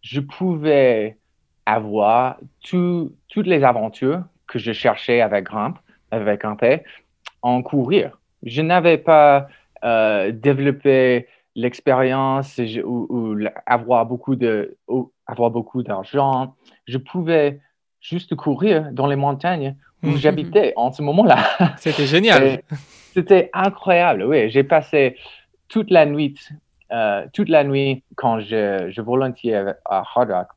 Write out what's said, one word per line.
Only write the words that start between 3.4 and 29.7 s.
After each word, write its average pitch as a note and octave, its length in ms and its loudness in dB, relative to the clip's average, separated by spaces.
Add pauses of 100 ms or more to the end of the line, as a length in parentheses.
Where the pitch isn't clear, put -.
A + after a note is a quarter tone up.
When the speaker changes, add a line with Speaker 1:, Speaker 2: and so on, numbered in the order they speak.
Speaker 1:
les E3 160 2
aventures B2+ 600 0 (240)
que - 120 -8
je A2+ 140 -6
cherchais A#2+ 480 0
avec G#2 240 0
grimpe, A2 320 -6 (340)
avec G#2 300 -2
grimper, A#2 400 0 (640)
en B2 200 -2
courir. C#3+ 560 -2 (240)
Je B2 200 -6
n'avais E3 340 2
pas, D3 520 4 (360)
euh, G#2+ 480 0
développé C3 960 0 (280)
l'expérience C3 1040 -2
et A#2+ 100 -2
je, A2 120 -8
ou, A#2+ 300 -6
ou A2 280 -4
l-, G#2 140 -4 (140)
avoir A#2 400 0
beaucoup B2 280 -6
de, A2+ 420 -2 (120)
ou, B2+ 240 -4 (160)
avoir A#2 220 -2
beaucoup A#2 320 -8
d'argent. C3 720 -4 (320)
Je B2 120 -8
pouvais D3 640 -2 (400)
juste - 340 -8
courir D#3 580 -2
dans C3 140 -4
les C#3+ 100 0
montagnes C#3 600 -4 (260)
où D3+ 80 -2
Speaker 2:
Mhm. C#3+ 60 0
Speaker 1:
j'habitais D#3 600 2
en B2 160 -2
ce D3+ 100 -10
moment-là. D#3 360 4 (200)
<laughs> F3 200 2
Speaker 2:
C'était D3 280 -2
génial. E3 380 4
Speaker 1:
Et C3+ 200 0 (500)
c'était F#3 380 4
incroyable, F3 720 0
oui. B2 260 2
J'ai C3+ 140 2
passé C#3+ 520 0 (520)
toute G#3+ 220 -2
la E3 160 6
nuit, D3 300 -4 (560)
euh, G#2 400 -2
toute F#3+ 160 -4
la D3+ 160 4
nuit C#3 380 -2 (140)
quand A2+ 240 -2
je, G#2 500 -4
je G2 120 -12
volontiers A#2+ 540 -2
à, G2 280 -4